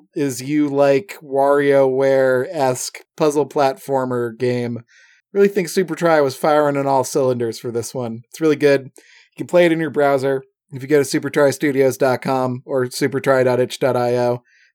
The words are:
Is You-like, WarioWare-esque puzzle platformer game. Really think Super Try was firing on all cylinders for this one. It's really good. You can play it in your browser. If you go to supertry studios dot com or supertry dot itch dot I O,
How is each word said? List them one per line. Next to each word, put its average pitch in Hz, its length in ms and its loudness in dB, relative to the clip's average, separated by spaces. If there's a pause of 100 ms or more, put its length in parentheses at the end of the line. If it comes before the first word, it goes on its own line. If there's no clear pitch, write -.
(160)
Is 135 260 -4
You-like, 139 800 0
WarioWare-esque 135 1800 0 (180)
puzzle 147 300 0
platformer 127 880 -2
game. 120 420 -4 (540)
Really 202 140 4
think 196 220 -2
Super 160 260 -2
Try 165 260 2
was 135 140 0
firing 147 420 2
on 139 100 -2
all 135 160 2
cylinders 123 560 -2
for 123 120 -10
this 113 220 -6
one. 120 360 -8
It's - 120 -12
really 156 140 2
good. 139 300 2
You - 60 -20 (460)
can 127 100 -10
play 175 180 4
it 165 60 2
in 165 80 -2
your 160 100 -4
browser. 139 540 0 (280)
If 131 100 -12
you 135 60 -12
go 147 160 4
to 147 160 -2
supertry 139 340 0
studios 135 440 0
dot 127 240 0
com 127 440 -4
or 131 200 -2
supertry 135 580 0
dot 123 160 2
itch 123 200 -2
dot 127 160 0
I 123 220 0
O, 123 240 -2 (340)